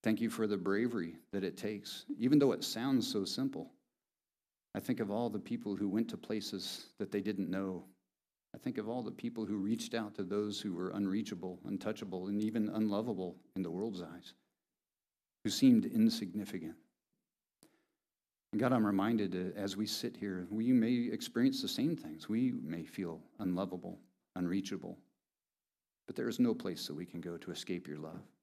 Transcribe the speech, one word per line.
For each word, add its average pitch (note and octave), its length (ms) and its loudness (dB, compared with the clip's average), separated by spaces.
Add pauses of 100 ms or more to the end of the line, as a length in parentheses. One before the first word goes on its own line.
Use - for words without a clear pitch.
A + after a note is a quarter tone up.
Thank A2 180 4
you A#2 100 2
for A2 160 0
the G#2 100 2
bravery G2 600 2 (160)
that G2 120 0
it E2+ 120 -2
takes, G#2 500 -6 (120)
even C3 200 8
though C#3 140 8
it - 100 0
sounds B2 480 2
so G2+ 140 0
simple. C3 480 -4 (1000)
I G2+ 60 -2
think A#2 200 -2
of G2+ 100 -2
all A2+ 180 0
the G#2 120 -2
people G#2 340 -4
who G2+ 140 0
went A2 220 2
to - 60 -8
places - 680 -6 (120)
that G2 120 -4
they G2+ 100 0
didn't G2 300 -2
know. F#2 340 -4 (680)
I F#2 40 -14
think - 200 -4
of G#2+ 100 -4
all B2 140 -4
the G#2 80 -6
people A2+ 340 -6
who G#2 120 -2
reached G#2 360 0
out A2 220 -4
to G#2 80 -4
those G#2 380 -2
who G2+ 120 -2
were F2+ 180 -2
unreachable, F#2+ 760 -2
untouchable, G2 640 -4
and G#2 120 0
even G#2+ 280 2
unlovable G2+ 680 0 (200)
in G2 60 -2
the E2+ 80 -2
world's F#2+ 300 -4
eyes, E2 340 -14 (1080)
who G#2+ 80 0
seemed A#2 340 8
insignificant. G2+ 920 0 (1800)
And G#2+ 60 0
God, B2+ 140 4
I'm A#2 120 6
reminded G2+ 480 2
that F#2 240 -2
as G2 200 -2
we G#2+ 100 0
sit - 300 -4
here, F#2 340 -4
we A2+ 220 4
may A#2+ 200 6 (200)
experience B2+ 500 2
the C#3 60 -2
same D#3+ 260 2
things. - 340 -10
We A#2+ 220 2
may E2 340 -4
feel E2 380 -6 (160)
unlovable, F2+ 640 -2 (340)
unreachable. F#2 640 -2 (1080)
But - 80 -8
there B2 120 -2
is A2+ 120 -2
no A#2+ 120 6
place - 360 -4
that C#2+ 60 -6
we E2+ 120 -6
can E2+ 140 -10
go E2+ 160 -6
to F2+ 160 -10
escape F2 340 -6
your D2+ 120 -8
love. E2 240 -10 (200)